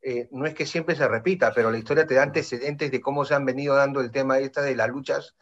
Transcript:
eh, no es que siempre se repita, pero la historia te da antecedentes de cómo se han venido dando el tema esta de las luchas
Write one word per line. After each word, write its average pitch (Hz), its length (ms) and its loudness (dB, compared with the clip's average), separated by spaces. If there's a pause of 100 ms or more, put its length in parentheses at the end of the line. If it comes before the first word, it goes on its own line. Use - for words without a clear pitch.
eh, 120 280 -4
no 135 160 -4
es 156 80 -4
que 151 120 -4
siempre 165 280 -2
se 139 140 2
repita, 113 440 2
pero 113 200 2
la 117 60 -2
historia 143 280 2
te 156 80 0
da 135 80 6
antecedentes 143 720 -2
de 123 80 -2
cómo 139 240 -2
se 147 100 0
han 139 100 2
venido 139 300 0
dando 139 260 4
el 120 120 -2
tema 135 260 2
esta 135 240 -2
de 135 140 -2
las 113 120 0
luchas - 540 -6